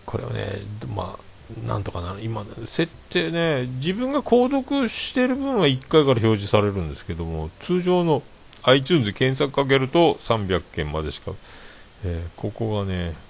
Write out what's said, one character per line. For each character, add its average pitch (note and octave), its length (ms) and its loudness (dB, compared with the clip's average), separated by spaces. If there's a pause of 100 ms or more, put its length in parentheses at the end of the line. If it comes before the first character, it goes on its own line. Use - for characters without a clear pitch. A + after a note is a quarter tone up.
こ - 140 -6
れ - 60 -6
は - 80 -8
ね、 - 280 -6 (340)
ま F#2 240 -8
あ、 - 120 -20 (360)
な A2+ 120 -2
ん G2+ 60 -4
と - 80 -8
か F#2+ 80 -8
な F2 140 -8
る。 G2+ 80 -10
今、 A2 220 -6 (220)
設 E3 260 -4 (180)
定 E3 200 -2
ね、 D#3+ 360 0 (100)
自 D3+ 180 -2
分 B3+ 180 -2
が C#4+ 100 0
購 B3 280 4
読 C#4 380 0
し - 260 -6
て B3+ 120 4
る B3+ 100 2
分 C4+ 220 0
は F3 80 6
一 C3+ 180 2
回 D#3 180 6
か C3+ 120 4
ら A#2 60 2
表 - 0 -
示 G#2+ 260 2
さ G#2+ 140 4
れ G#2 80 2
る G2 60 -2
ん F2 160 -2
で C#2+ 60 -8
す - 80 -16
け F2+ 100 -8
ど E2 100 -6
も、 D#2+ 340 -4
通 F3+ 240 -2
常 F3+ 220 2
の D3+ 180 2 (400)
iTunes C3+ 500 4
検 C3 240 0
索 C#3+ 160 0
か C#3 160 2
け C3+ 100 6
る C3 100 0
と E3+ 320 4
三 A2 260 0
百 F2+ 160 2 (100)
件 D2+ 200 -4
ま D#2+ 100 -2
で D2+ 100 -4
し - 80 -12
か、 - 120 -10 (720)
え E2+ 220 -4
ー、 - 140 -14
こ G#2+ 100 -4
こ G#2+ 280 -4
が G2+ 60 -2
ね F2+ 300 -4 (140)